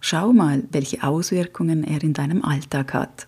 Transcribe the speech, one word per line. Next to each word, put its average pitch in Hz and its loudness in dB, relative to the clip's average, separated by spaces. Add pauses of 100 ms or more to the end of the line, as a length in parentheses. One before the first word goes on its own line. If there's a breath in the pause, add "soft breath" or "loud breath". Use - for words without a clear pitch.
schau 185 0
mal, 147 4
welche - -4
Auswirkungen 165 0
er 151 -2
in 156 2
deinem 147 -2
Alltag 139 -2
hat, - -6